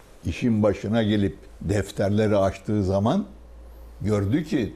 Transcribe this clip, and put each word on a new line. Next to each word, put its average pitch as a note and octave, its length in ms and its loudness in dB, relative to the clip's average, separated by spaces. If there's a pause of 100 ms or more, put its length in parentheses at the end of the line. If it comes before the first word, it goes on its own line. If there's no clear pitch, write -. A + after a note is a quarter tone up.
(260)
İşin G#2+ 380 0
başına G#2+ 400 2
gelip G#2 340 2 (240)
defterleri G#2 760 0
açtığı G2 460 0
zaman G2+ 420 2 (760)
gördü G#2 420 0
ki B2+ 320 -2